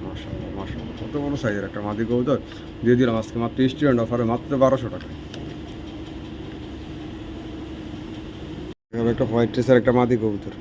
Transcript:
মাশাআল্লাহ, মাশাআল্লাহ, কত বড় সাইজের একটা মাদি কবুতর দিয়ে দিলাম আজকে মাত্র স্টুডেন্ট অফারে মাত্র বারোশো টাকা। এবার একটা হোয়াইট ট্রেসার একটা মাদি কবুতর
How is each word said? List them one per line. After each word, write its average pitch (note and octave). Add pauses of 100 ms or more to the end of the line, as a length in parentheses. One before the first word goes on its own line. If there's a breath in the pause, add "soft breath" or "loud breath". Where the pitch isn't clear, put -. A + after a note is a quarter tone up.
মাশাআল্লাহ, - (100)
মাশাআল্লাহ, -
কত A2 (100)
বড় C#3+
সাইজের G2+
একটা G#2
মাদি G#2
কবুতর B2 (460 loud breath)
দিয়ে B2
দিলাম A#2+
আজকে -
মাত্র A#2 (140)
স্টুডেন্ট C3
অফারে A#2+
মাত্র B2 (120)
বারোশো B2+
টাকা। F2+ (4000)
এবার A#2
একটা B2+
হোয়াইট A2+
ট্রেসার B2+
একটা A#2+
মাদি B2
কবুতর G2+